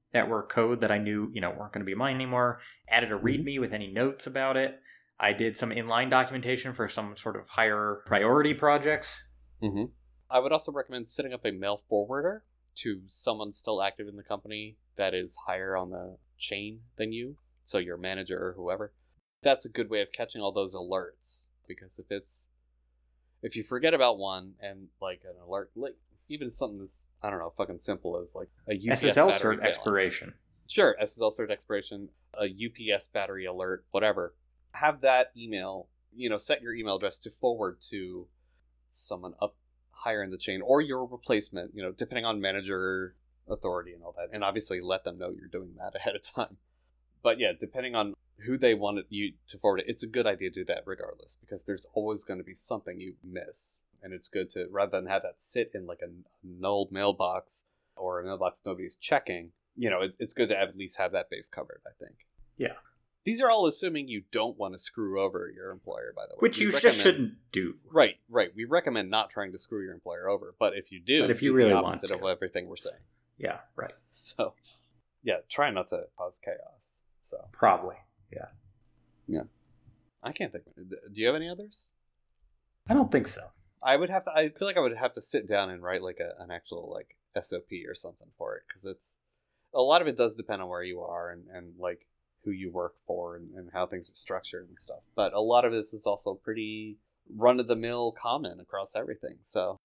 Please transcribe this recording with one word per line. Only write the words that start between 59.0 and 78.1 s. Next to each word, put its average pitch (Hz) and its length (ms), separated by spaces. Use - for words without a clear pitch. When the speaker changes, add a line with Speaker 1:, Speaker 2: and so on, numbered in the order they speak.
Speaker 2:
you 120 140
know, 92 120
it, 92 180
it's 117 140
good 117 160
to 98 100
at 95 160
least 95 220
have 90 140
that - 160
base - 200
covered, - 360
I - 60
think. - 140
Speaker 1:
Yeah. - 180
Speaker 2:
These 226 180
are 247 80
all 214 160
assuming 151 420
you 107 220
don't 110 260
wanna 95 220
screw 98 420
over 95 340
your 95 160
employer, 58 440
by - 140
the - 60
way. - 40
Speaker 1:
Which 233 200
Speaker 2:
We 214 80
Speaker 1:
you 208 40
just 143 140
Speaker 2:
recommend 214 180
Speaker 1:
shouldn't 147 300
do. 90 240
Speaker 2:
Right, 139 240
right. 107 240
We 110 100
recommend 120 460
not 110 200
trying 98 220
to 95 60
screw 104 240
your 92 100
employer 87 360
over, 98 320
but 101 160
if 95 160
you 92 120
do, 139 180
Speaker 1:
But - 80
if 113 120
you 139 80
Speaker 2:
do 131 60
Speaker 1:
really 117 140
Speaker 2:
the 98 60
Speaker 1:
want 95 100
Speaker 2:
opposite 92 120
Speaker 1:
to. 95 60
Speaker 2:
of 95 100
everything 90 440
we're 85 80
saying. - 200
Speaker 1:
Yeah, - 220
right. - 160
Speaker 2:
So, - 420
yeah, 98 160
try 143 200
not 92 180
to 87 160
cause 90 260
chaos. - 600
So - 160
Speaker 1:
Probably, 92 440